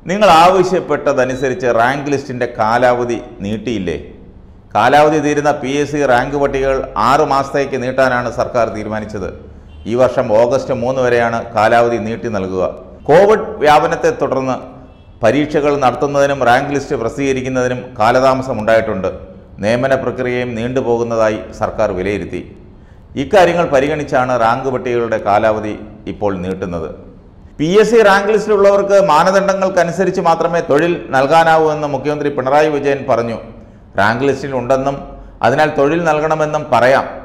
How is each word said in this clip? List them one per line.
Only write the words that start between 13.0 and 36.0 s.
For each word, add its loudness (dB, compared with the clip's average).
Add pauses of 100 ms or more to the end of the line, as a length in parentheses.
കോവിഡ് 4 (140)
വ്യാപനത്തെ 2
തുടർന്ന് -2 (680)
പരീക്ഷകൾ 2 (120)
നടത്തുന്നതിനും 0 (100)
റാങ്ക് 0
ലിസ്റ്റ് -4
പ്രസിദ്ധീകരിക്കുന്നതിനും -2 (180)
കാലതാമസം 2
ഉണ്ടായിട്ടുണ്ട്. 0 (540)
നിയമന 0 (120)
പ്രക്രിയയും -4 (100)
നീണ്ടുപോകുന്നതായി -2 (220)
സർക്കാർ -2
വിലയിരുത്തി. -6 (800)
ഇക്കാര്യങ്ങൾ 2
പരിഗണിച്ചാണ് 0
റാങ്ക് 0
പട്ടികകളുടെ -2 (100)
കാലാവധി 0 (400)
ഇപ്പോൾ -4 (120)
നീട്ടുന്നത്. -6 (680)
പി -2 (120)
എസ് 2
സി 6
റാങ്ക് 2
ലിസ്റ്റിലുള്ളവർക്ക് 2 (140)
മാനദണ്ഡങ്ങൾക്കനുസരിച്ച് 0
മാത്രമേ 0
തൊഴിൽ 2 (220)
നൽകാനാവൂ 4
എന്ന് -4
മുഖ്യമന്ത്രി -2
പിണറായി 2
വിജയൻ -2
പറഞ്ഞു. -2 (600)
റാങ്ക് 0
ലിസ്റ്റിൽ -4
ഉണ്ടെന്നും -2 (500)
അതിനാൽ 2 (100)
തൊഴിൽ 2 (100)